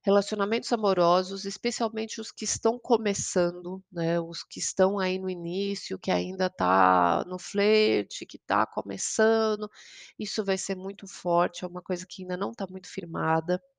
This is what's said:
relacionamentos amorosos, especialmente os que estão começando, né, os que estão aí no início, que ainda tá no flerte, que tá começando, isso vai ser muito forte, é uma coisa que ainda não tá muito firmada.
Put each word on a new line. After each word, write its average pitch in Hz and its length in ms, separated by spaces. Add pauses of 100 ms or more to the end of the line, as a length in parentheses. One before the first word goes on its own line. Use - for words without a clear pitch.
relacionamentos 202 680
amorosos, 190 720
especialmente 220 760
os 220 100
que - 140
estão 226 340
começando, 190 1120
né, 170 300
os 165 220
que - 160
estão 190 400
aí 185 200
no 190 100
início, 185 720
que 185 120
ainda 185 380
tá 180 760
no 180 120
flerte, 214 880
que - 140
tá 208 280
começando, 214 1000 (500)
isso 208 260
vai 190 120
ser 190 200
muito 190 300
forte, 175 580
é - 20
uma 175 140
coisa 180 260
que - 160
ainda 180 140
não 214 160
tá 196 160
muito 185 200
firmada. 165 720 (180)